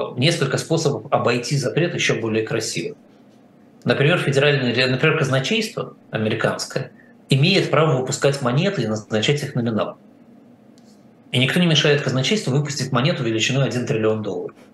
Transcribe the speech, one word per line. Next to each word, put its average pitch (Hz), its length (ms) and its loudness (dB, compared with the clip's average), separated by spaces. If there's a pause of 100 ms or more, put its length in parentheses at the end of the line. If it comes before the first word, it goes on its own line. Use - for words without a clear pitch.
(180)
несколько 139 400 0
способов 147 540 -2
обойти 123 460 0
запрет 123 380 -2
еще 113 260 0
более 110 260 -2
красиво. 117 480 -6 (880)
Например, 139 340 2
федеральное, 131 720 2
например, 131 320 2
казначейство 135 760 -2 (160)
американское 110 800 -2 (380)
имеет 165 400 4
право 143 300 2
выпускать 139 420 0
монеты 131 420 0
и 107 40 -2
назначать 110 560 -2
их - 120 -6
номинал. 113 420 -2 (1400)
И 131 60 2
никто 131 200 2
не 175 80 4
мешает 147 340 4
казначейству 135 520 0
выпустить - 400 -2
монету 127 300 0
величиной 113 420 0
один 117 200 -2
триллион 110 360 0
долларов 92 340 -8 (180)